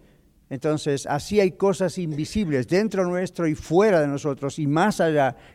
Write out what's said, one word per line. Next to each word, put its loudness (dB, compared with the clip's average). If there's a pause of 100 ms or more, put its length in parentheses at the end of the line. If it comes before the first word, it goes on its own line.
(540)
Entonces, -2
así -2
hay 4
cosas 0
invisibles -2
dentro 0
nuestro -2
y 0
fuera 4
de 2
nosotros -4
y -2
más 2
allá 2 (200)